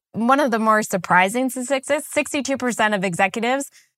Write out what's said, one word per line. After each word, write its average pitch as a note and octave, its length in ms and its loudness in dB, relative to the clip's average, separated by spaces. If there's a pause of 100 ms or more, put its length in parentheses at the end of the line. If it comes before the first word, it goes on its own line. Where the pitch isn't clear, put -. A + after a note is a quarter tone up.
(120)
one A#3+ 280 2
of C4 120 0
the A3+ 80 0
more G#3+ 220 4
surprising G3 680 2
statistics. C4+ 580 -4
Sixty-two C#4 480 -4
percent A3 380 0
of F#3+ 100 0
executives G#3+ 640 -2 (280)